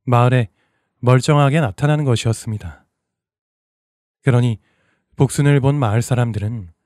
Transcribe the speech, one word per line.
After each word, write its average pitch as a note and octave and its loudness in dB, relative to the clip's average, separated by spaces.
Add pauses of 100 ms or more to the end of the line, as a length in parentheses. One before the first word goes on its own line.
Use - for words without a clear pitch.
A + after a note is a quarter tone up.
마을에 B2 2 (500)
멀쩡하게 C#3 2
나타나는 D3 -2
것이었습니다. A2 -4 (1400)
그러니 A#2+ 0 (560)
복순을 C#3+ 2
본 C#3 0
마을 A#2 -2
사람들은 A2 -4 (140)